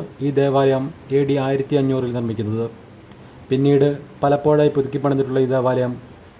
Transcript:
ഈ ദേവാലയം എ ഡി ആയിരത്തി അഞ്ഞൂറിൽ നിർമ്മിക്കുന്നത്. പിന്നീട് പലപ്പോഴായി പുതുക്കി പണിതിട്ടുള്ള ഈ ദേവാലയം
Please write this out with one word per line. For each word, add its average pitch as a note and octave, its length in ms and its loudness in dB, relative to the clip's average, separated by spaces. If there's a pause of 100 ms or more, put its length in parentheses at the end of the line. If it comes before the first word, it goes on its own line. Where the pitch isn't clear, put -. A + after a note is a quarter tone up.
(260)
ഈ C#3+ 40 -2 (100)
ദേവാലയം C3+ 460 2 (320)
എ C#3+ 100 2
ഡി C#3 80 0 (100)
ആയിരത്തി C#3 360 -2
അഞ്ഞൂറിൽ C3 360 0
നിർമ്മിക്കുന്നത്. A2+ 480 -4 (840)
പിന്നീട് C#3 380 4 (340)
പലപ്പോഴായി D3+ 560 2
പുതുക്കി C3+ 260 -2
പണിതിട്ടുള്ള C3+ 420 0
ഈ B2 80 -2
ദേവാലയം B2+ 400 0 (460)